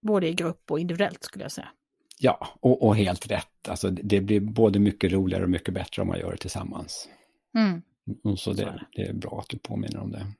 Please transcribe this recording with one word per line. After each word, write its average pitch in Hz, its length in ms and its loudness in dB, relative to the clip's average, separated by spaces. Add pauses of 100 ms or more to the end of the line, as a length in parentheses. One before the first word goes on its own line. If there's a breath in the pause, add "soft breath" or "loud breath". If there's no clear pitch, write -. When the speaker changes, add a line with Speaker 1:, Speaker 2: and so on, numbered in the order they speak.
Speaker 1:
både 202 260 2
i 170 60 0
grupp 170 360 -4
och 156 100 0
individuellt, 175 440 -2
skulle - 200 -12
jag - 80 -10
säga. - 160 -12 (500)
Speaker 2:
Ja, - 300 2 (120)
och, 127 260 6
och 107 100 8
helt 92 300 0
rätt. - 420 -6
Alltså, 95 220 -2
det 98 300 2
blir 101 200 2
både 107 380 4
mycket 101 340 4
roligare 92 300 0
och 90 80 0
mycket 90 240 -2
bättre 90 280 -6
om 90 60 0
man 87 100 -2
gör 87 120 -6
det 90 60 -8
tillsammans. - 720 -10 (480 soft breath)
Speaker 1:
Mm. 190 260 2 (420)
Speaker 2:
Och 101 140 2
så - 60 -10
Speaker 1:
Så 107 80 0
Speaker 2:
det, 101 100 -2
Speaker 1:
är 104 100 -2
det. - 200 -12
Speaker 2:
det - 160 -6
är - 40 -6
bra - 280 -8
att - 80 -10
du - 100 -10
påminner - 420 -6
om 104 120 -6
det. 98 140 -8 (140)